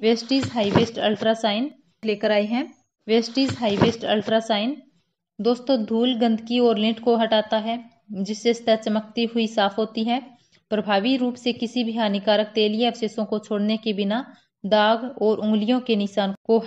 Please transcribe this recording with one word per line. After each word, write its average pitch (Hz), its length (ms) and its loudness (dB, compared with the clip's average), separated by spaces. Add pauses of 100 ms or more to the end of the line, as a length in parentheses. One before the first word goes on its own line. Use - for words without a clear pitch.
वेस्टीज 233 420 2 (100)
हाई 208 180 0
वेस्ट 226 280 2
अल्ट्रा 214 340 0
शाइन 226 360 -2 (340)
लेकर 214 280 -2
आए 208 140 2
हैं। 233 160 -2 (460)
वेस्टीज 233 520 0
हाई 208 180 0
वेस्ट 226 280 2
अल्ट्रा 214 340 0
शाइन 226 360 -2 (640)
दोस्तों, 247 460 0
धूल, 233 300 0
गंदगी 226 440 0
और 233 180 4
लिंट 220 220 0
को 233 160 2
हटाता 220 440 0
है, 226 200 -6 (320)
जिससे 208 420 -2
सतह 226 220 2
चमकती 220 500 -2
हुई 226 220 0
साफ 202 300 0
होती 220 260 -2
है। 240 160 0 (520)
प्रभावी 208 460 0
रूप 247 180 -2
से 247 180 -2
किसी 240 300 -4
भी 226 140 -4
हानिकारक 208 580 0
तेलीय 214 320 2
अवशेषों 226 380 -4
को 214 140 -4
छोड़ने 214 380 -2
के 220 160 -4
बिना 202 300 -2 (400)
दाग 214 460 2 (120)
और 214 180 2
उंगलियों 214 400 0
के 240 160 0
निशान 202 480 -2
को 226 240 4